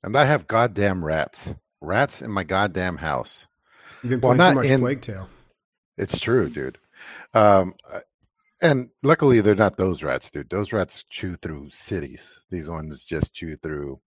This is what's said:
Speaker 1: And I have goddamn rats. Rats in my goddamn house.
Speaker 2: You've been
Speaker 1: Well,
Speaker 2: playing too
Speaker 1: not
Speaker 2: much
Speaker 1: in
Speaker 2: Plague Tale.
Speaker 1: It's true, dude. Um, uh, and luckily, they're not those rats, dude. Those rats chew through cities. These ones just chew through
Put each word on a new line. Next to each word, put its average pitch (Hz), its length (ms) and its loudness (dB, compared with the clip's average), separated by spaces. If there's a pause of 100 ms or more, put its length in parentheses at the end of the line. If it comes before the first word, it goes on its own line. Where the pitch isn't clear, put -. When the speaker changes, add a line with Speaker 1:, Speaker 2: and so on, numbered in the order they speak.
Speaker 1:
And 104 140 -4
I 147 80 6
have 143 220 2
goddamn 101 580 0
rats. - 500 -4 (260)
Rats 110 420 -2
in 117 80 -12
my 98 140 -4
goddamn 92 520 -2
house. 69 500 -8 (560)
Speaker 2:
You've 120 80 -6
been 127 100 0
Speaker 1:
Well, 123 160 4
Speaker 2:
playing 180 140 8
too - 40 4
Speaker 1:
not 131 80 2
Speaker 2:
much - 80 0
Speaker 1:
in 131 100 4
Speaker 2:
Plague 131 200 -2
Tale. 95 280 -12 (680)
Speaker 1:
It's - 240 -6
true, 113 280 0
dude. 67 300 -10 (560)
Um, 98 400 6 (180)
uh, - 80 -12 (600)
and 139 300 2 (120)
luckily, 135 380 4
they're 104 140 4
not 98 220 2
those 92 260 -2
rats, 65 280 -6
dude. 73 200 -12
Those 98 220 -6
rats 98 380 -6
chew 90 260 -10
through 73 340 -12
cities. - 680 -12 (100)
These 82 180 -10
ones 78 360 -12
just 78 300 -4
chew 80 220 -12
through 71 540 -10